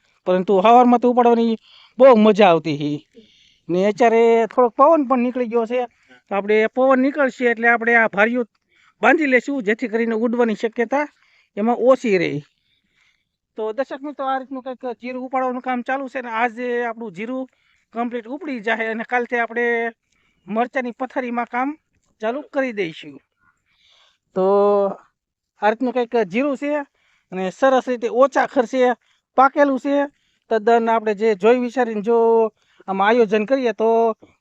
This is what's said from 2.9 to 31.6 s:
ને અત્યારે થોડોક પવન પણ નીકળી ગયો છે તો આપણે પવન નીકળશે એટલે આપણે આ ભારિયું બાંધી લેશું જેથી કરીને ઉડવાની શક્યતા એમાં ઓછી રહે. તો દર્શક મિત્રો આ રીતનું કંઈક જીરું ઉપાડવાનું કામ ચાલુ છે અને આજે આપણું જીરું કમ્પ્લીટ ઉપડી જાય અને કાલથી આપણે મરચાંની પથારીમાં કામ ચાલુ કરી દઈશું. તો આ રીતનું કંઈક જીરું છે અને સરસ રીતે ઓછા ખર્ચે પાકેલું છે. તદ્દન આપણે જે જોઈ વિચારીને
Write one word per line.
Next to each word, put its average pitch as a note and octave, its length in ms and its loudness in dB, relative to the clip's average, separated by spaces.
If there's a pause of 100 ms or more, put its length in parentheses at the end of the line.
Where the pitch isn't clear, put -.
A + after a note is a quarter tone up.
ને F3+ 180 0
અત્યારે A3+ 600 4
થોડોક B3 280 0
પવન D4 340 4
પણ B3+ 100 0
નીકળી B3 280 -2
ગયો A3+ 200 -2
છે A#3+ 200 -4 (420)
તો G3+ 60 -8
આપણે G#3+ 320 0
પવન C4 320 2
નીકળશે C4 460 -2
એટલે A#3 240 0
આપણે A#3 260 2
આ A3+ 140 0
ભારિયું A3+ 380 0 (560)
બાંધી C#4+ 240 4
લેશું C4 360 0
જેથી A3 260 -4
કરીને A3+ 260 -2
ઉડવાની A#3 400 0
શક્યતા A#3+ 520 -4 (500)
એમાં A3 200 0
ઓછી A#3+ 420 2
રહે. D3+ 240 -4 (1120)
તો A3 160 -6
દર્શક C4+ 300 -8
મિત્રો C#4 240 -10
આ C4+ 120 -2
રીતનું C4 240 -12
કંઈક B3+ 220 -14 (180)
જીરું B3+ 220 -10
ઉપાડવાનું B3+ 380 -4
કામ B3+ 200 -6
ચાલુ C4+ 260 -6
છે C#4 100 -12
અને A#3+ 120 -12
આજે A#3+ 540 -4
આપણું A3+ 280 -10
જીરું B3+ 360 -10 (440)
કમ્પ્લીટ A#3 340 -8
ઉપડી C4+ 340 -10
જાય A3 300 -4
અને A3 180 -6
કાલથી B3 300 -4
આપણે A#3 540 -2 (540)
મરચાંની A#3+ 460 -4
પથારીમાં A#3+ 540 -6
કામ C4+ 320 -6 (420)
ચાલુ A#3+ 220 -6
કરી C4 300 -6
દઈશું. D#3+ 460 -10 (1160)
તો F#3+ 120 0 (1160)
આ G#3 80 2
રીતનું A#3 220 -4
કંઈક A#3+ 240 -4
જીરું A#3+ 400 -2
છે C#4+ 160 -6 (600)
અને F#3 180 -6
સરસ C4 380 0
રીતે A#3+ 200 -4
ઓછા B3+ 380 0
ખર્ચે B3 460 0 (440)
પાકેલું C4+ 420 2
છે. C#4+ 280 -2 (440)
તદ્દન A3+ 380 2
આપણે A3 260 0
જે A3 200 0
જોઈ A3 240 4
વિચારીને A#3 440 -4